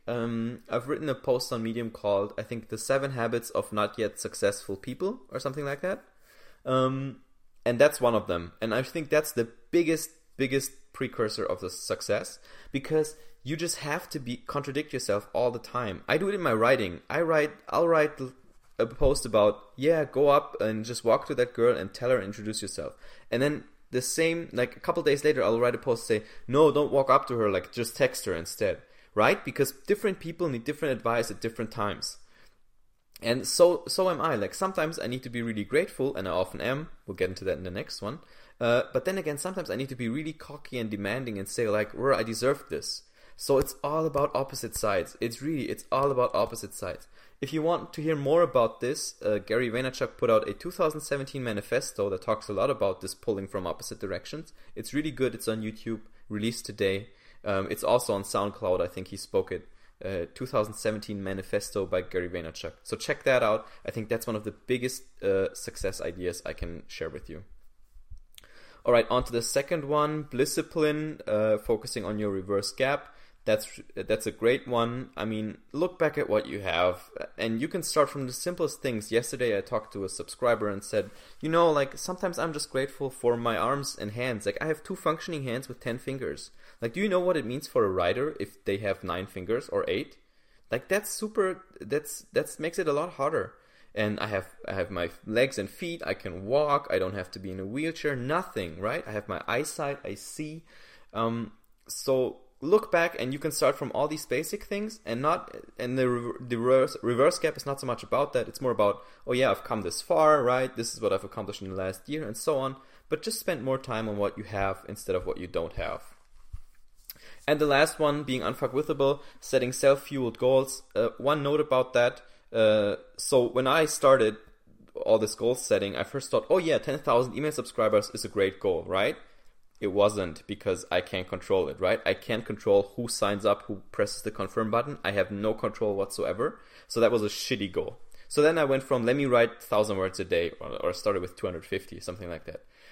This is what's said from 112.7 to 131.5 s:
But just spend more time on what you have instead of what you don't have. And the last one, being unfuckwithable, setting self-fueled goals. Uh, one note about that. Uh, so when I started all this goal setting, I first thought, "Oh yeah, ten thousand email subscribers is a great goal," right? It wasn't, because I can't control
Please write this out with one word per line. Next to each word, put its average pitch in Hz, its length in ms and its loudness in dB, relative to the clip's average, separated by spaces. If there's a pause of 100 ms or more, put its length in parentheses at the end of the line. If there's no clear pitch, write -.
But 160 100 -2
just - 200 -6
spend 160 220 -4
more 131 160 0
time 113 300 -4
on 104 80 -2
what 104 220 0
you 104 60 -10
have 98 440 -2
instead 98 280 -2
of 90 100 -2
what - 100 -2
you 87 120 -8
don't 82 260 -4
have. - 280 -4 (1400)
And 151 120 2
the 151 80 2
last 143 320 4
one, 147 240 2
being 131 180 -2
unfuckwithable, 135 800 0 (180)
setting 127 340 0
self-fueled 135 640 2
goals. 131 440 2 (120)
Uh, 110 240 2
one 143 240 0
note 143 180 2
about 127 320 2
that. 123 300 2 (300)
Uh, 107 440 6 (200)
so 123 320 4
when 127 180 0
I 156 200 4
started 127 500 6 (580)
all - 240 4
this 107 160 0
goal 120 200 2
setting, 101 420 0
I 82 80 -2
first - 260 -8
thought, - 180 0
"Oh 185 100 6
yeah, 160 200 2
ten 135 200 -2
thousand 123 360 2
email 151 160 -2
subscribers 110 640 2
is 113 100 -8
a - 40 -8
great 95 320 2
goal," 90 260 0
right? 104 300 2 (640)
It 101 120 0
wasn't, 101 540 2
because 98 460 -2
I 90 80 4
can't 92 260 -6
control 92 420 2